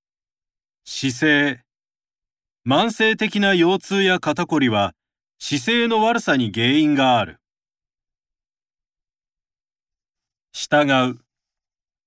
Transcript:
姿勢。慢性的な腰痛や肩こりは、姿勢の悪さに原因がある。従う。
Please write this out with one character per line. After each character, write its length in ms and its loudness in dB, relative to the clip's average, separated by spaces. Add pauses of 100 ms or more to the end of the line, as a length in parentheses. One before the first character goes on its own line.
(840)
姿 340 -6
勢。 440 0 (1040)
慢 240 2
性 240 0
的 240 -4
な 160 2
腰 240 2
痛 240 -2
や 160 2
肩 280 -4
こ 120 0
り 100 2
は、 260 0 (440)
姿 260 -6
勢 220 0
の 160 0
悪 160 2
さ 180 0
に 160 -2
原 140 -2
因 280 2
が 260 2
あ 40 -2
る。 160 -16 (3000)
従 380 0 (200)
う。 100 -14 (880)